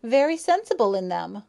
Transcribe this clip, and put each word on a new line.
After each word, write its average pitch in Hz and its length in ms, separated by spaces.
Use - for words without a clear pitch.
Very 277 340
sensible 320 580
in 185 140
them 175 400